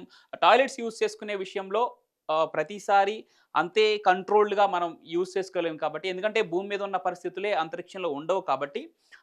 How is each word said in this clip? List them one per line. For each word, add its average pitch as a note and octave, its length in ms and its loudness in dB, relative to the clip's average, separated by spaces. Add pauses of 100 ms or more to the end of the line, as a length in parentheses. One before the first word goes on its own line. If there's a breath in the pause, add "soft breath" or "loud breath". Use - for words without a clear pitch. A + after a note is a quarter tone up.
(360 soft breath)
టాయిలెట్స్ A#3+ 440 4
యూజ్ A3+ 180 -6
చేసుకునే G#3 380 -4
విషయంలో, F#3+ 480 -4 (460)
ఆ, D#3 160 2
ప్రతిసారి G3 720 0 (400 soft breath)
అంతే G#3+ 420 2
కంట్రోల్డ్‌గా G3+ 680 4
మనం F3 360 -2
యూజ్ F3 280 -4
చేసుకోలేము E3+ 460 -4
కాబట్టి, D#3 320 -6
ఎందుకంటే G3+ 320 -2
భూమి F#3 260 -2
మీద G3+ 140 -4
ఉన్న G3 160 -4
పరిస్థితులే F3+ 560 -4
అంతరిక్షంలో E3+ 560 -4
ఉండవు D#3+ 320 -2
కాబట్టి, D3 400 -4 (420 soft breath)